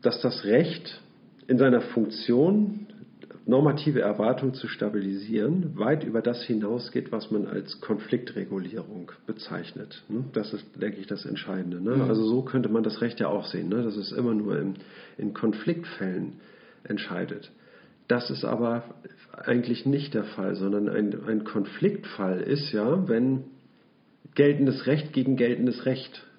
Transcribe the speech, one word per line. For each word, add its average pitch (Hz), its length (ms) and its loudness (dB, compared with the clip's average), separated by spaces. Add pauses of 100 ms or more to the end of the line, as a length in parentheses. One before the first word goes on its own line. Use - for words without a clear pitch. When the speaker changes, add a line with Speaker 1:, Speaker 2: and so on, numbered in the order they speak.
Speaker 1:
dass 120 200 2
das - 240 0
Recht - 560 2 (460)
in 127 100 6
seiner 123 240 8
Funktion, 147 1040 2 (580)
normative 135 540 4
Erwartungen 110 540 2
zu - 140 -10
stabilisieren, 107 1080 -2
weit 127 260 2
über 110 180 0
das - 220 -2
hinausgeht, 113 680 -2
was 110 200 -6
man 104 160 0
als 98 340 -8
Konfliktregulierung 101 1300 -6 (160)
bezeichnet. - 840 -10
Ne? 117 140 -4 (100)
Das 107 200 -4
ist, - 120 -8 (140)
denke 98 200 -4
ich, 95 80 -12
das - 180 -8
Entscheidende. 92 560 -6
Ne? 113 140 0
Speaker 2:
Mhm. 135 80 4
Speaker 1:
Also 110 200 4
so 120 200 2
könnte 120 260 0
man 110 140 2
das 107 180 -2
Recht 117 180 -2
ja 104 80 0
auch 98 200 -2
sehen, 87 200 -4
ne? 110 160 0
Dass 107 140 -2
es 98 140 -6
immer 120 220 0
nur 104 260 0
in, 95 160 -2 (420)
in 104 160 -4
Konfliktfällen 107 1000 -2 (500)
entscheidet. - 680 -6 (560)
Das 120 220 2
ist 135 160 -4
aber 117 380 0 (480)
eigentlich 120 540 0
nicht 143 280 0
der 110 120 0
Fall, 95 300 -4
sondern 101 340 0
ein, 104 260 0 (100)
ein 110 180 0
Konfliktfall 98 1000 -2
ist 143 320 -2
ja, 110 340 2
wenn 131 380 2 (920)
geltendes 143 500 4
Recht 147 280 0
gegen 131 220 4
geltendes 120 500 2
Recht - 420 -4 (120)